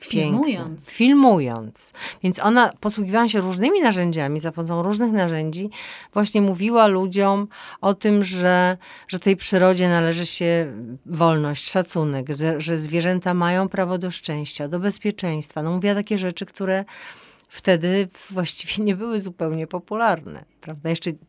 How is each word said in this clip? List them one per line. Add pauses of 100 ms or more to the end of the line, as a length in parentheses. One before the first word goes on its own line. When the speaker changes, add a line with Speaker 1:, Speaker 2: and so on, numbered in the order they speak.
Speaker 1:
Piękne.
Speaker 2:
Filmując.
Speaker 1:
Filmując. (300)
Więc
ona
posługiwała
się
różnymi
narzędziami,
za
pomocą
różnych
narzędzi (440)
właśnie
mówiła
ludziom (340)
o
tym,
że, (300)
że
tej
przyrodzie
należy
się (320)
wolność,
szacunek,
że,
że
zwierzęta
mają
prawo
do
szczęścia,
do
bezpieczeństwa.
No,
mówiła
takie
rzeczy,
które (640)
wtedy (220)
właściwie
nie
były
zupełnie
popularne, (160)
prawda?
Jeszcze (180)